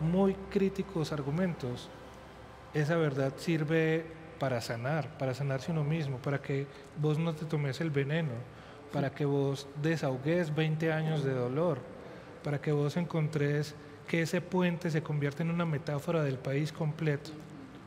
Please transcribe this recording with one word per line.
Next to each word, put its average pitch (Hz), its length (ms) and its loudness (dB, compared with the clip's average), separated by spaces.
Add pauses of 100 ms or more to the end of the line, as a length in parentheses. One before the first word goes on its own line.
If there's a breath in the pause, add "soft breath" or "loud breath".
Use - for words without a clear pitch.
muy 190 340 4 (160)
críticos 190 600 2
argumentos, 147 760 -2 (840)
esa 151 220 4
verdad 139 400 2
sirve 160 680 4 (320)
para 127 220 2
sanar, 123 580 -2
para 131 160 0
sanarse 135 380 -2
uno 156 120 2
mismo, 143 340 0
para 139 240 0
que 139 240 -2 (340 loud breath)
vos 151 180 2
no 165 160 0
te 160 100 -8
tomes 147 360 0
el 165 100 0
veneno, 143 420 0 (600 loud breath)
para 135 180 0
que 151 140 -2
vos 139 440 2 (120)
desahogues 151 760 2
veinte 156 380 2
años 156 320 2
de 135 80 2
dolor, 131 460 2 (640 loud breath)
para 147 180 0
que 156 120 0
vos 143 240 2
encontres 151 800 0 (340 loud breath)
que 165 140 2
ese 170 180 0
puente 175 500 2
se 156 120 2
convierta 143 400 0
en 165 80 0
una 170 140 2
metáfora 156 580 0
del 135 160 0
país 143 340 0
completo. 151 580 0 (560)